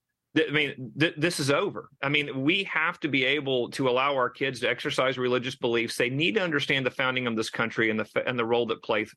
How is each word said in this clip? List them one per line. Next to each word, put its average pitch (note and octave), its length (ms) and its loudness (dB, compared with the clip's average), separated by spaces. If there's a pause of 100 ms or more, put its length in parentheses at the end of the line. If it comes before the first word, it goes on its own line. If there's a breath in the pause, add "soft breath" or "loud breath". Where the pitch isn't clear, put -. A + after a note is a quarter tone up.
(340)
th-, D#3 140 2
I C#3+ 40 -6
mean, C3+ 460 -2
th-, E3 180 2
this D#3+ 220 0
is C#3 140 2
over. F#3 360 -2 (140)
I C#3 60 0
mean, C#3+ 340 -2
we F#3 220 2
have E3 360 -2
to D#3+ 80 -2
be C3 160 2
able C3 480 0
to C3+ 160 0
allow C3 260 2
our B2 160 2
kids C3+ 300 -4
to A#2 80 0
exercise C3 500 0
religious B2 360 0
beliefs. A#2 420 0
They B2 140 2
need E3 240 0
to G#3 80 0
understand C#3+ 420 0
the B2 60 0
founding B2+ 380 0
of A2+ 80 -2
this A2+ 140 -2
country A2+ 400 0
and G#2+ 100 0
the G#2 60 -4
fa-, - 200 -2
and B2+ 120 -2
the A#2 60 0
role A#2 220 2
that A2 160 -4
play-, G#2+ 240 -2 (100)